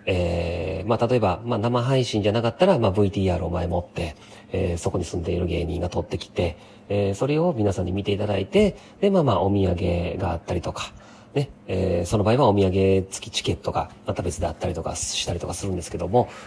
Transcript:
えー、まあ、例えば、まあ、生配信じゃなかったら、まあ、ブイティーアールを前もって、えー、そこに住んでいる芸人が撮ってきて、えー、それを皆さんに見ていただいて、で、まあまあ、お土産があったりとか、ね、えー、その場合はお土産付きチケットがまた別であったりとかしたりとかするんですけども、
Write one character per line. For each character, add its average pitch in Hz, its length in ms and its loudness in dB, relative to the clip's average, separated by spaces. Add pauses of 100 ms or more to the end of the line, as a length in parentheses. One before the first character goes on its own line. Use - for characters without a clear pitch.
え 85 800 -2
ー、 - 20 -8
ま 113 100 2
あ、 120 100 0
例 123 100 4
え - 20 4
ば、 101 240 0
ま 120 140 -2
あ、 - 20 -2
生 120 240 0
配 131 220 2
信 107 180 0
じ 104 60 4
ゃ - 20 2
な 113 100 2
か 113 60 2
っ 113 100 -2
た 185 80 4
ら、 180 140 6
ま 110 80 2
あ、 95 40 2
ブ 101 140 4
イ 95 60 0
テ - 80 -4
ィ 95 60 2
ー 92 80 2
ア - 20 0
ー 82 40 0
ル 85 80 -4
を - 20 -4
前 87 180 -2
も 87 140 0
っ - 120 -12
て、 82 220 -8 (380)
え 87 220 0
ー、 - 20 -4
そ - 120 -2
こ 101 80 -4
に 87 60 -2
住 87 180 -6
ん 82 40 -4
で 87 80 -2
い 85 80 0
る 90 40 0
芸 82 200 -2
人 82 160 -4
が 87 80 -2
撮 92 100 -6
っ 85 60 -2
て 92 120 -6
き - 140 -10
て、 85 240 -2 (320)
え 101 240 0
ー、 101 40 -2
そ 135 120 -2
れ 147 100 2
を 175 140 2
皆 104 220 2
さ 92 80 -4
ん 90 40 0
に 90 60 -2
見 98 140 -2
て 101 80 2
い 98 40 -2
た 101 100 -2
だ 101 100 0
い 95 80 -2
て、 202 320 4 (240)
で、 202 80 4
ま 190 100 4
あ 160 40 4
ま 127 100 4
あ、 90 80 2
お 98 100 2
土 98 140 4
産 87 520 0
が 87 140 -2
あ 87 40 -2
っ 82 40 -6
た - 140 -6
り 90 80 -2
と - 100 -6
か、 - 220 -10 (400)
ね、 139 180 -2 (160)
え 92 360 0
ー、 85 40 -4
そ 113 100 0
の 98 60 2
場 107 80 4
合 127 60 4
は 135 120 6
お 101 60 4
土 98 100 6
産 95 460 4
付 - 180 -12
き - 20 -18
チ - 120 -4
ケ - 80 -2
ッ 82 60 -2
ト - 140 -6
が 85 200 -4 (160)
ま 85 80 -2
た - 80 -6
別 87 180 -6
で 85 60 -2
あ 80 40 -4
っ - 40 -10
た 90 120 -6
り 85 60 -2
と 82 80 -8
か - 140 -6
し - 320 -4
た 92 60 -2
り 87 60 -4
と - 60 -10
か 85 80 -6
す 101 140 -6
る 92 60 -2
ん - 20 -2
で 85 80 -6
す - 80 -12
け 85 80 -6
ど 85 80 -4
も、 113 220 2 (180)